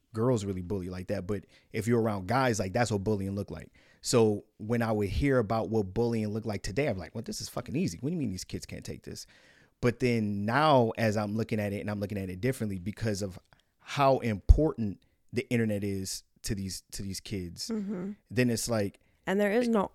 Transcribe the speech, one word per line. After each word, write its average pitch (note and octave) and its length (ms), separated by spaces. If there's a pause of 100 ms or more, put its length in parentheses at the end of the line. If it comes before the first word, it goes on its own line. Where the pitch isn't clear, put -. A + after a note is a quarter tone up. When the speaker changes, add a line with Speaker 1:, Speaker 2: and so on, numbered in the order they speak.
(140)
Speaker 1:
girls A2+ 320
really F#2+ 160
bully F2+ 280
like F#2 180
that. F#2+ 180
But G2 200 (280)
if G#2+ 140
you're A#2 140
around G2+ 260
guys, A#2+ 320
like, F#2+ 140
that's A#2 180
what G2 120
bullying G2 320
looked G2+ 160
like. - 200 (300)
So A2 420 (140)
when A#2 240
I A2+ 100
would G#2 180
hear C#3 280
about A2 320
what G#2 240
bullying A#2 360
looked G#2+ 160
like G2+ 180
today, C3+ 240
I'm G2+ 100
like, E2+ 160
"Well, A2+ 100
this - 180
is G2 80
fucking - 260
easy. D3 240
What C3+ 100
do F3+ 40
you F3 60
mean A#2+ 100
these F#2 140
kids - 220
can't - 180
take - 200
this?" - 240 (540)
But A#2+ 180
then G#2+ 460
now, B2+ 520
as A2 200
I'm G#2 180
looking A2 240
at G#2 140
it, G2+ 80
and G#2 80
I'm G#2 100
looking G#2 180
at F#2+ 120
it F2+ 100
differently G#2+ 400
because G#2 420
of F#2 160 (440)
how C3+ 380
important A2+ 800 (340)
the A#2 160
internet A2 340
is G2 400 (200)
to A2+ 120
these, F#2+ 360
to - 120
these F#2+ 160
kids, F2+ 500
Speaker 2:
Mm-hmm. G3+ 420 (200)
Speaker 1:
then A#2+ 180
it's A2+ 200
like, G#2 300 (260)
Speaker 2:
And G3 160
there G3+ 100
is A#3+ 160
no G#3+ 280